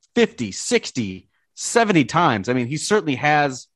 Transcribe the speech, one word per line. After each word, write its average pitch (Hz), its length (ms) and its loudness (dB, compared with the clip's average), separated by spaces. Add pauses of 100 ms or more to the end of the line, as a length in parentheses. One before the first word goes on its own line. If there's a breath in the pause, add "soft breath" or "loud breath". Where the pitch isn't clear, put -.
(140)
fifty, 127 380 0
sixty, - 760 -4 (260)
seventy 208 500 2
times. 123 440 0
I 123 40 0
mean, 123 140 0
he 147 100 -6
certainly 160 400 0
has 143 600 0